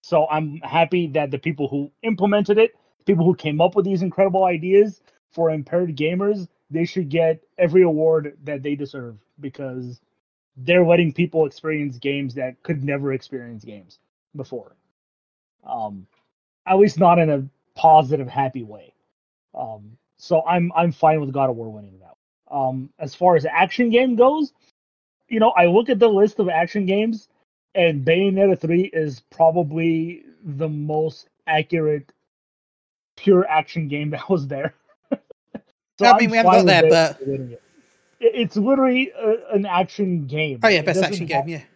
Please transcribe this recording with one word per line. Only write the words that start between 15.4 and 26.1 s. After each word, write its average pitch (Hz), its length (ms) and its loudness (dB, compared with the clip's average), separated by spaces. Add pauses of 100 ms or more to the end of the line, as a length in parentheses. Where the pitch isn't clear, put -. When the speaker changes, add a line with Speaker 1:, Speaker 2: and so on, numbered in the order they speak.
Speaker 1:
Um, 104 420 -12 (600)
at 190 120 2
least 202 200 4
not 170 200 6
in 160 120 2
a 139 140 -2 (340)
positive, 147 500 4
happy 131 340 -4
way. 104 300 -20 (640)
Um, 110 420 -14 (220)
so 160 280 -2
I'm, 175 280 0
I'm 170 180 2
fine 156 280 2
with 135 120 -8
God 135 180 0
of 117 60 -6
War 113 140 -12
winning 101 300 -20
that. - 540 -20
Um, 131 440 -4
as 147 160 -12
far 180 220 4
as 143 100 0
action 190 440 0
game 240 260 2
goes, 277 360 2 (760)
you 220 120 -2
know, 220 100 6
I 175 160 4
look 208 220 4
at 220 100 0
the 233 100 6
list 202 300 2